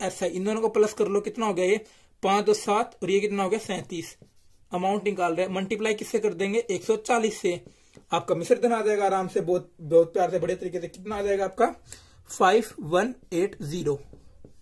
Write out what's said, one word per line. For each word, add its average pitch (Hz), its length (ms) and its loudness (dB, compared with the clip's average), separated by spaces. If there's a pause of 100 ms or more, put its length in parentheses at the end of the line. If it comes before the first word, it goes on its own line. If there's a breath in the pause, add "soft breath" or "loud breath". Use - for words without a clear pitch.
एसआई, 185 260 -4
इन 185 160 -4
दोनों 220 160 -2
को 220 80 0
प्लस 214 240 2
कर 202 140 0
लो 196 140 0
कितना 214 240 -6
हो 202 80 0
गया, 180 120 0
ये 214 200 0 (380 soft breath)
पांच 196 220 2
दो 208 100 6
सात - 480 0
और 180 80 -2
ये 196 80 4
कितना 202 240 0
हो 185 60 -2
गया, 214 120 0
सैंतीस। 175 560 -10 (540)
अमाउंट 190 320 0
निकाल 180 320 0
रहे 180 100 0
हैं, 190 80 -4
मल्टीप्लाई 208 400 -2
किससे 214 260 -2
कर 208 140 0
देंगे, 196 280 0
एक 180 220 -4
सौ 220 140 2
चालीस 220 400 0
से। 180 220 -2 (520 soft breath)
आपका 175 240 0
मिश्र 170 220 2
धन 233 160 2
आ 220 80 0
जाएगा 208 240 2
आराम 190 220 2
से, 185 140 -2
बहुत, 175 300 -2 (100)
बहुत 165 320 4
प्यार 185 180 2
से, 180 80 0
बढ़िया 170 180 -2
तरीके 180 220 -8
से। 165 100 -8
कितना 202 260 -10
आ 202 60 -4
जाएगा 196 240 0
आपका, 226 300 0 (540 loud breath)
फ़ाइव 208 400 4 (120)
वन 190 320 0 (200)
एट 190 300 0
ज़ीरो 147 360 -4 (640)